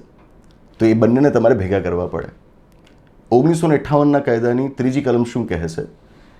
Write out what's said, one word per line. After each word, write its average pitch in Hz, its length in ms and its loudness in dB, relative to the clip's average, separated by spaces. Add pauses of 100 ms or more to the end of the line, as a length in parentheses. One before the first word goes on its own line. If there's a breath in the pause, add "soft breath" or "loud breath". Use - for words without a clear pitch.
(800)
તો 113 80 2
એ 110 80 4
બંનેને 123 360 4
તમારે 117 340 2
ભેગા 92 240 -2
કરવા 87 260 -4
પડે. - 160 -8 (1000)
ઓગણીસો 160 380 2
ને 147 120 4
અઠ્ઠાવનના 143 480 0
કાયદાની 120 500 -2
ત્રીજી 131 240 -2
કલમ 120 220 0
શું 120 260 -6
કહે 85 240 -4
છે? - 100 -8 (560 soft breath)